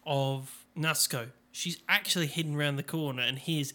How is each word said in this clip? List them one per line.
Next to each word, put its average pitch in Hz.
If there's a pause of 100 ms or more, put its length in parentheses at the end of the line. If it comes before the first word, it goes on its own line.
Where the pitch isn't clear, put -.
of 135 (100)
Natsuko. 147 (240)
She's - (100)
actually 185
hidden 151
around 147
the 143
corner 143
and 131
hears 147